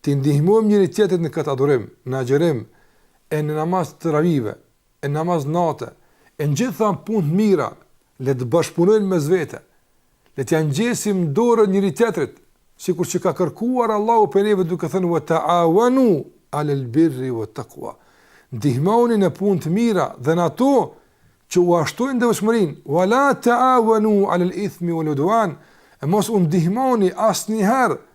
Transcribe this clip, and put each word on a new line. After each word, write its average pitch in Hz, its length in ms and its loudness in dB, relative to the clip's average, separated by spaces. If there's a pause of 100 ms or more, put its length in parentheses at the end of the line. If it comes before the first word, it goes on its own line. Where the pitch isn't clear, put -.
Të 143 180 -2
ndihmojmë 170 500 2
njëri 202 240 4
tjetrin 185 320 0
në - 80 -6
këtë 151 180 -4
adhurim, 131 340 0 (200)
në 131 160 -6
agjerim, 139 420 0 (680)
e 156 120 -2
në 151 160 -4
namaz 170 400 -2
të 160 160 -2
ravive, 151 420 0 (460)
e 143 60 -6
në 147 100 -4
namaz 160 280 -2
nate, 156 460 -2 (460)
e 147 80 -2
në 147 140 0
gjitha 220 320 -2 (140)
punë 208 200 -2
të 160 120 0
mira, 190 320 2 (480)
le 135 160 -2
të 123 180 -6
bashkëpunojmë 185 580 2
mes 156 200 -2
vete, 175 300 -2 (760)
le 135 80 -6
t'ia 160 200 0
ngjesim 185 680 -2
dorën 226 380 2
njëri 196 240 0
tjetrit, 214 380 -2 (420)
sikur 180 320 -4
që 175 160 -4
ka 180 120 0
kërkuar 226 600 -2
Allahu 214 360 2
prej 202 120 2
neve 202 200 0
duke 170 220 -4
thënë: 180 220 -2
"Wa 170 120 0
ta'awanu 175 1040 2 (280)
'alal 143 340 -4
birri 131 440 0
wat 113 240 -6
taqwa." - 420 -14 (560)
Ndihmoni 170 640 0
në 190 220 2
punë 190 240 0
të 156 80 -4
mira 202 480 0
dhe 139 160 0
në 175 100 0
ato 247 500 0 (560)
që - 100 0
u 175 200 4
ashtojnë 240 400 -2
devotshmërinë. 214 540 0 (100)
"Wa 165 220 0
la 262 280 2
ta'awanu 226 960 2
'alal 180 240 0
ithmi 170 400 -6
wal 160 160 -2
'udwan." 175 480 0 (460)
E 139 40 -6
mos 196 220 0
u 220 100 0
ndihmoni 190 800 0
asnjëherë. 214 840 0 (160)